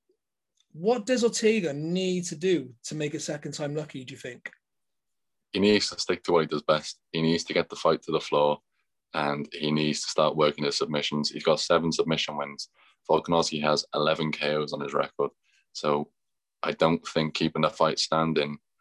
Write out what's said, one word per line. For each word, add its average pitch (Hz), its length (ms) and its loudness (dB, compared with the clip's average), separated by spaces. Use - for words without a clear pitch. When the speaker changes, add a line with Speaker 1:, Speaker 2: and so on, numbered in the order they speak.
Speaker 1:
what 208 320 0
does 240 200 0
Ortega 220 480 2
need 180 540 -2
to 165 100 -8
do 151 340 0
to - 100 -10
make 151 200 -4
it 151 80 -8
second 147 300 -8
time 147 220 -6
lucky, 147 300 -8
do 123 80 -16
you 123 60 -16
think? - 340 -12
Speaker 2:
He 101 60 -2
needs 104 320 4
to - 80 -10
stick - 260 -2
to 90 80 0
what 82 100 6
he 78 40 -2
does 76 160 -4
best. - 380 -2
He 82 120 -2
needs 82 220 2
to - 100 -4
get 85 140 0
the - 60 -16
fight 80 280 0
to 82 100 -8
the 78 80 2
floor, 73 380 2
and 73 360 -2
he 76 220 -4
needs 76 300 0
to - 60 -8
start 76 280 2
working 73 280 2
his 71 140 0
submissions. 73 520 -2
He's 76 120 -8
got 78 160 4
seven 82 320 2
submission 78 460 -2
wins. 71 320 -10
Volkanovski 82 520 2
has 76 220 2
eleven 78 360 0
K 73 240 -2
Os 76 180 -2
on 73 80 -6
his 71 140 -6
record. 71 360 -2
So - 380 -2
I 78 100 -2
don't 82 360 2
think 78 260 -2
keeping 78 280 -2
the 78 80 2
fight 78 280 0
standing 76 600 0